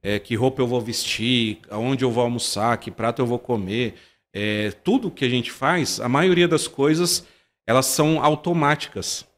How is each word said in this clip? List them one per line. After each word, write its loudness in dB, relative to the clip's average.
é, -2
que -4
roupa 0
eu 0
vou -2
vestir, -2
aonde -2
eu 2
vou 0
almoçar, -2
que -12
prato -4
eu 2
vou -2
comer, -4
é, -2
tudo -2
que -4
a 2
gente 0
faz, 0
a -4
maioria 4
das 2
coisas, 0
elas 4
são 2
automáticas. 0